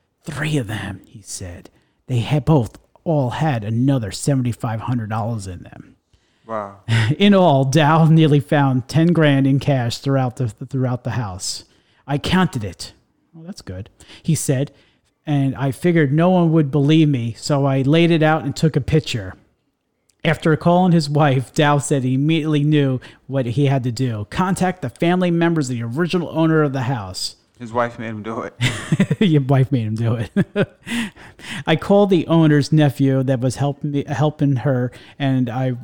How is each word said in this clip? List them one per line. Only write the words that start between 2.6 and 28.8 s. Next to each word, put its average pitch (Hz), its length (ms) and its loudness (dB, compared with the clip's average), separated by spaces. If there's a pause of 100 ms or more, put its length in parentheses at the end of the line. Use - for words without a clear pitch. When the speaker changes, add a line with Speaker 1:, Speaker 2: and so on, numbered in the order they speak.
Speaker 1:
all 143 260 0
had 151 320 -2
another 113 480 0
seventy-five 120 720 -2
hundred 117 300 -6
dollars 110 360 -6
in 90 180 -14
them. - 320 -20 (500)
Speaker 2:
Wow. 101 320 -8 (180)
Speaker 1:
<laughs> 113 220 0
In 202 160 6
all, 151 320 4
Dow 156 400 4
nearly 151 340 6
found 135 480 0
ten 165 200 2
grand 147 380 2
in 135 140 2
cash 127 380 -2
throughout 131 380 -2
the, 123 120 -4
throughout 127 560 -6
the 120 60 -6
house. 98 540 -8 (420)
"I 143 100 -2
counted 165 480 0
it." - 300 -12 (400)
Well, 165 100 -20
that's 180 160 -16
good, 95 300 -14 (320)
he 165 120 -2
said, 143 380 -4 (540)
"and 139 300 0
I 135 160 -2
figured 165 380 2
no 165 200 2
one 170 220 4
would 156 180 2
believe 151 400 4
me, 117 260 -2
so 143 300 0
I 135 160 0
laid 165 280 4
it 165 120 2
out 156 220 2
and 139 120 -6
took 160 200 0
a 147 40 2
picture." 113 540 -2 (880)
After 160 320 2
calling 175 340 4
his 165 180 2
wife, 139 460 2
Dow 147 240 2
said 139 240 -2
he 127 120 0
immediately 151 500 0
knew 143 360 2 (280)
what 131 180 -2
he 127 200 0
had 135 180 0
to 123 80 -4
do. 113 380 -4
Contact 185 520 -2
the - 80 -6
family 180 400 0
members 170 400 0
of 127 60 -4
the 117 80 -6
original 156 460 -2
owner 160 340 2
of 139 80 -2
the 131 100 -4
house. 110 540 -6 (220)
Speaker 2:
His 113 140 -14
wife 120 280 -2
made 113 80 -10
him 107 160 -10
do 113 180 -8
it. 85 120 -12 (320)